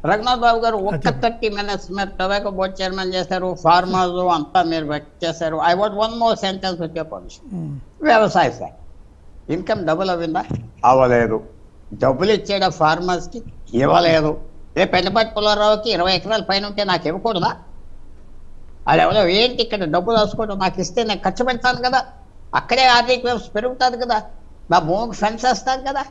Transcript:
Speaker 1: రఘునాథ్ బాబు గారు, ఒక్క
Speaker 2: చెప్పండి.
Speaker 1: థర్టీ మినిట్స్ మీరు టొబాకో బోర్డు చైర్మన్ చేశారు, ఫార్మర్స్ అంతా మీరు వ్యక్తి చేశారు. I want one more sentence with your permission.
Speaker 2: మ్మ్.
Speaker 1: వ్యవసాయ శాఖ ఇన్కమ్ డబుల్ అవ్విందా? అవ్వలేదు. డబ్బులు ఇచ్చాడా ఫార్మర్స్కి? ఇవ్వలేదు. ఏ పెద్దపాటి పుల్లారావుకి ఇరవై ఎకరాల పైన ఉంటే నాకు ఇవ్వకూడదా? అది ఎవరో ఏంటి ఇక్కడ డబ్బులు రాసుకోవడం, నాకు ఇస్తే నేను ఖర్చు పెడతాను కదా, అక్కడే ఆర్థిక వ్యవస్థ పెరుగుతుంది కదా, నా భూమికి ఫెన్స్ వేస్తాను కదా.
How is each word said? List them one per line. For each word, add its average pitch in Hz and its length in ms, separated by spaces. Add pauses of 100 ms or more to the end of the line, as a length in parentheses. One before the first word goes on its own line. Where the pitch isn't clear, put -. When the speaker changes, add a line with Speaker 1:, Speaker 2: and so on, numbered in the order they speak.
Speaker 1:
రఘునాథ్ 226 340
బాబు 233 180
గారు, 226 180
ఒక్క 196 180
Speaker 2:
చెప్పండి. - 280
Speaker 1:
థర్టీ 233 260
మినిట్స్ 202 440
మీరు 196 160 (100)
టొబాకో 202 320
బోర్డు 190 320
చైర్మన్ 185 320
చేశారు, 185 400
ఫార్మర్స్ 180 800
అంతా 160 280
మీరు 165 220
వ్యక్తి 147 420
చేశారు. 165 300
I 165 240
want 208 140 (100)
one 233 180
more 226 120 (100)
sentence 190 380
with 160 160
your 156 160
permission. - 300 (100)
Speaker 2:
మ్మ్. 147 260 (220)
Speaker 1:
వ్యవసాయ 202 480
శాఖ 107 260 (760)
ఇన్కమ్ 185 360
డబుల్ 180 240
అవ్విందా? 170 340 (400)
అవ్వలేదు. 120 540 (560)
డబ్బులు 135 380
ఇచ్చాడా 196 360
ఫార్మర్స్కి? 170 760 (320)
ఇవ్వలేదు. 156 580 (460)
ఏ 185 60
పెద్దపాటి 196 500
పుల్లారావుకి 208 560
ఇరవై 185 240
ఎకరాల 196 280
పైన 196 240
ఉంటే 202 180
నాకు 180 240
ఇవ్వకూడదా? 190 440 (1400)
అది 165 140
ఎవరో 185 260
ఏంటి 233 340
ఇక్కడ 208 220
డబ్బులు 180 320
రాసుకోవడం, 208 420
నాకు 185 220
ఇస్తే 226 240
నేను 208 200
ఖర్చు 190 200
పెడతాను 247 380
కదా, 254 240 (480)
అక్కడే 262 300
ఆర్థిక 247 400
వ్యవస్థ 240 300
పెరుగుతుంది 247 500
కదా, 226 180 (480)
నా 170 80
భూమికి 185 400
ఫెన్స్ 220 260
వేస్తాను 262 440
కదా. 277 220